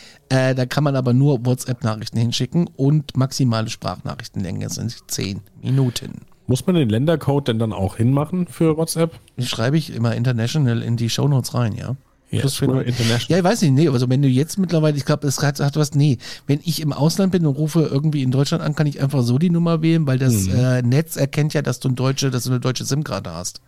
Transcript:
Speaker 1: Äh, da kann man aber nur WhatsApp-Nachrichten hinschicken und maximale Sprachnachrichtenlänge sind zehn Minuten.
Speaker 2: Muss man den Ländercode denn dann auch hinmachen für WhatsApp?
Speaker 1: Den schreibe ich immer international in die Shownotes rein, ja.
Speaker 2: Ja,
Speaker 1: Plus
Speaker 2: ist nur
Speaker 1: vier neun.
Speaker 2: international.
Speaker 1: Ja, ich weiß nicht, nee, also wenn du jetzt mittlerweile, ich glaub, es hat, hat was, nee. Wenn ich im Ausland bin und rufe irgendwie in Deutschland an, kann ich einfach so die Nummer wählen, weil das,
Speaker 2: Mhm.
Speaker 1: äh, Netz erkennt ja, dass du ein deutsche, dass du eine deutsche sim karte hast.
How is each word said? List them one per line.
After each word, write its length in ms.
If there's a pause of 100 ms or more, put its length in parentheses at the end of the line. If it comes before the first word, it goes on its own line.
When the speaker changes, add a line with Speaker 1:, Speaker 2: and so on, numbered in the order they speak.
(300)
Speaker 1:
Äh, 260
da 100
kann 180
man 120
aber 180
nur 320
WhatsApp-Nachrichten 720
hinschicken 580
und 400
maximale 540
Sprachnachrichtenlänge 1000
sind 260 (120)
zehn 340 (200)
Minuten. 600 (260)
Speaker 2:
Muss 200
man 80
den 140
Ländercode 580
denn 120
dann 140
auch 240
hinmachen 500
für 300
WhatsApp? 420 (180)
Speaker 1:
Den 80
schreibe 320
ich 160
immer 220
international 680
in 140
die 120
Shownotes 440
rein, 220
ja. 200 (360)
Speaker 2:
Ja, 100
Speaker 1:
Plus 140
Speaker 2:
ist 60
nur 80
Speaker 1:
vier 80
neun. 100
Speaker 2:
international. 420
Speaker 1:
Ja, 80
ich 60
weiß 180
nicht, 100
nee, 160
also 220
wenn 140
du 40
jetzt 300
mittlerweile, 400
ich 80
glaub, 180
es 200
hat, 160
hat 160
was, 180
nee. 240 (300)
Wenn 160
ich 180
im 100
Ausland 400
bin 140
und 100
rufe 280
irgendwie 400
in 80
Deutschland 320
an, 120
kann 120
ich 140
einfach 200
so 160
die 140
Nummer 320
wählen, 240
weil 100
das, 300
Speaker 2:
Mhm. 80
Speaker 1:
äh, 260
Netz 360
erkennt 360
ja, 80
dass 180
du 100
ein 60
deutsche, 360
dass 140
du 40
eine 100
deutsche 240
sim 200
karte 300
hast. 340